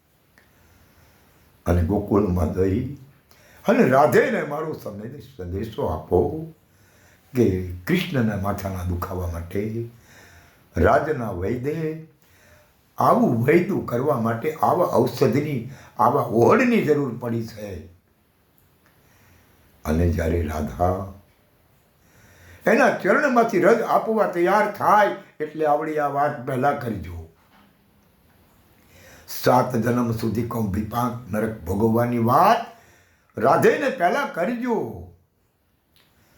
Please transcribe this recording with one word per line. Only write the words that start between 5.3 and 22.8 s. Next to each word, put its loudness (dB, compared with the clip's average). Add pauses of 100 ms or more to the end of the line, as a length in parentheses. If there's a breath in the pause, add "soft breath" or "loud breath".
સંદેશો -6
આપો 0 (880 soft breath)
કે 0 (140)
કૃષ્ણના -2
માથાના -6
દુખાવા -6
માટે -8 (840 soft breath)
રાજના 2
વૈદ્યે -6 (920 soft breath)
આવું 2
વૈદું 2
કરવા -2
માટે -2 (100)
આવા 2
ઔષધની, 0 (280 loud breath)
આવા 4
ઓહળની 4
જરૂર 0
પડી -6
છે." -14 (2000 soft breath)
અને 2
જ્યારે 0
રાધા -4 (1500 soft breath)
એના 4